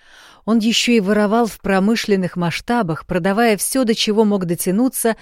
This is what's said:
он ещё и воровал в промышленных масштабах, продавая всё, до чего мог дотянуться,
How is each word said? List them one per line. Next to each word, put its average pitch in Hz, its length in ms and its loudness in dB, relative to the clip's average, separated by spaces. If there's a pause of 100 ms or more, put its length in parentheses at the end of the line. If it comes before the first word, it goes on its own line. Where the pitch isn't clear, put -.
(460)
он 226 140 2
ещё 233 340 0
и 233 60 6
воровал 208 480 2
в - 120 -10
промышленных 196 760 0
масштабах, 175 680 -4
продавая 196 520 0
всё, - 260 -2
до 220 120 0
чего 214 300 0
мог 202 200 0
дотянуться, 208 760 -2